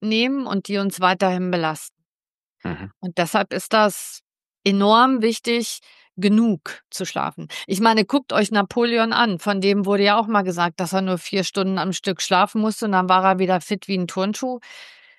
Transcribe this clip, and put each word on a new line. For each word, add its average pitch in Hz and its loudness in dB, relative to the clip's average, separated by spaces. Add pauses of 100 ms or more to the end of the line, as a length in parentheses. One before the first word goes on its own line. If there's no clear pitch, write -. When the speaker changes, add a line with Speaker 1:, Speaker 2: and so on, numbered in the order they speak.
Speaker 1:
nehmen 240 -2
und 196 -4
die 202 -2
uns 196 -4
weiterhin 185 0
belasten. 160 -4 (680)
Speaker 2:
Mhm. 87 -10 (100)
Speaker 1:
Und 180 -10
deshalb 196 -2
ist - -8
das - 0 (440)
enorm 220 4
wichtig, 233 -2 (360)
genug 208 2
zu 185 -8
schlafen. - -6 (180)
Ich 196 -2
meine, 226 4
guckt 262 -2
euch 208 0
Napoleon 226 0
an, 214 0
von 202 -2
dem 196 2
wurde 202 2
ja 202 4
auch 214 0
mal 208 2
gesagt, 175 -2
dass 175 -4
er 190 2
nur 185 -2
vier 190 -4
Stunden 190 -2
am 175 -2
Stück - -6
schlafen 202 2
musste 214 -2
und 208 -2
dann 185 2
war 185 4
er 190 4
wieder 185 2
fit - -6
wie 196 -2
ein 180 -2
Turnschuh. 214 -4 (600)